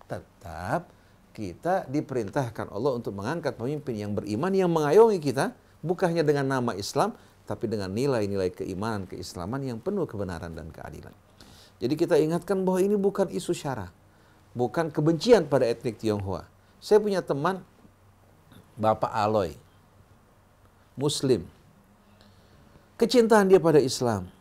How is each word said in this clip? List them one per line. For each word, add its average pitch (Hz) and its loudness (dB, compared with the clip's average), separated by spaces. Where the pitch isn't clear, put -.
tetap 92 -8
kita 113 -4
diperintahkan 123 -4
Allah 120 -2
untuk 113 -8
mengangkat 120 -4
pemimpin 123 -6
yang 104 -4
beriman, 117 -4
yang 190 2
mengayomi 165 4
kita, 147 -2
bukan 170 -2
hanya 165 0
dengan 143 2
nama 123 0
Islam, 139 -2
tapi 107 -6
dengan 98 -4
nilai-nilai 101 0
keimanan, 98 -6
keislaman 92 -8
yang 127 -6
penuh 180 -4
kebenaran 90 -8
dan 80 -12
keadilan. - -16
Jadi 123 -2
kita 165 2
ingatkan 170 0
bahwa 185 2
ini 202 2
bukan 196 0
isu 185 -6
syara, 123 -6
bukan 165 0
kebencian 165 4
pada 139 2
etnik 117 -4
Tionghoa. 98 -2
Saya 208 4
punya 196 0
teman, 170 -2
Bapak 110 2
Aloy, 104 0
Muslim. 131 0
Kecintaan 220 6
dia 190 10
pada 151 6
Islam, 113 -2